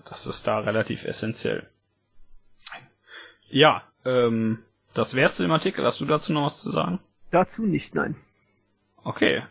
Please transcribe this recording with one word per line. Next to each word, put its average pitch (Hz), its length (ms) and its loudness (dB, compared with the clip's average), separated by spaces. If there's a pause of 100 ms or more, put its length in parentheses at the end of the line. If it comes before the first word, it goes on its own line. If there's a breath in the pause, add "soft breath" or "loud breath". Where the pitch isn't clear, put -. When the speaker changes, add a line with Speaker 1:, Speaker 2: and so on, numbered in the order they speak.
Speaker 1:
das - 180 -12
ist - 200 -6
da 107 140 0
relativ 107 440 -2
essentiell. - 600 -4 (1800 loud breath)
Ja, 135 340 4 (220)
ähm, 113 560 2 (340)
das 117 200 0
wär's 143 220 4
zu 190 60 -2
dem 165 100 2
Artikel. - 320 0
Hast - 160 0
du 147 40 -4
dazu 151 280 0
noch 143 140 0
was - 160 -6
zu - 80 -6
sagen? 175 300 0 (300)
Speaker 2:
Dazu 185 360 2
nicht, 160 280 -2
nein. 156 220 -2 (880)
Speaker 1:
Okay, 120 480 0